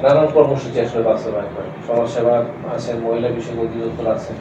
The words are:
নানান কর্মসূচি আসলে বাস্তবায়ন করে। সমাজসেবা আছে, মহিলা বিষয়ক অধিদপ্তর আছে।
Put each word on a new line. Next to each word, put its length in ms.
নানান 300
কর্মসূচি 480
আসলে 200
বাস্তবায়ন 440
করে। 400
সমাজসেবা 480
আছে, 180
মহিলা 340
বিষয়ক 320
অধিদপ্তর 520
আছে। 300